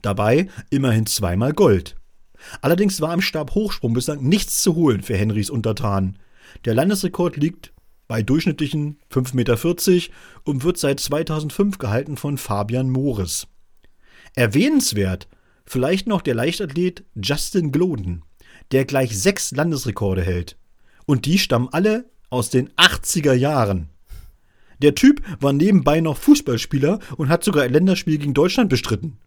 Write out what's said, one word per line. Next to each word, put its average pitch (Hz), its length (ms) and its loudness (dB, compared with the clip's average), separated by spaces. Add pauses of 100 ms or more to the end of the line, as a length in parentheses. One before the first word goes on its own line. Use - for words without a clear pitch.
Dabei 107 460 2 (220)
immerhin 120 360 2
zweimal 104 460 0
Gold. 135 460 2 (640)
Allerdings 180 400 2
war 160 120 -2
im 180 60 0
Stabhochsprung 165 720 -2
bislang 135 300 -2
nichts 190 380 0
zu 170 140 2
holen 135 260 2
für 101 160 -4
Henrys 104 320 0
Untertanen. 101 680 -2 (460)
Der 113 120 -2
Landesrekord 185 600 0
liegt - 380 -4 (340)
bei 113 140 -4
durchschnittlichen 147 800 -2 (100)
fünf 127 240 -2
Meter 120 240 2
vierzig 175 540 0 (320)
und 139 200 -4
wird 175 140 0
seit 139 240 0
zweitausendfünf 156 760 -2
gehalten 127 380 -4
von 143 220 -6
Fabian 113 520 -4
Moores. 127 580 -2 (880)
Erwähnenswert 120 920 0 (380)
vielleicht 165 420 -2
noch 202 140 0
der 127 140 -2
Leichtathlet 165 680 -2 (120)
Justin 143 560 -2
Gloden, 120 520 -2 (480)
der 135 120 2
gleich 131 340 -2
sechs 190 340 -2
Landesrekorde 123 680 -2
hält. 87 360 -4 (480)
Und 131 200 0
die 175 140 2
stammen 123 320 0
alle 214 380 0 (200)
aus 127 200 -2
den 127 260 0
achtziger 151 580 2
Jahren. 120 560 0 (920)
Der 147 140 6
Typ - 280 6 (160)
war 139 140 0
nebenbei 160 480 4
noch 156 160 -2
Fußballspieler 139 840 2 (160)
und 143 140 -2
hat 170 160 2
sogar 147 180 2
ein 123 80 0
Länderspiel 170 460 2
gegen 143 160 -4
Deutschland 185 360 2
bestritten. 120 580 -2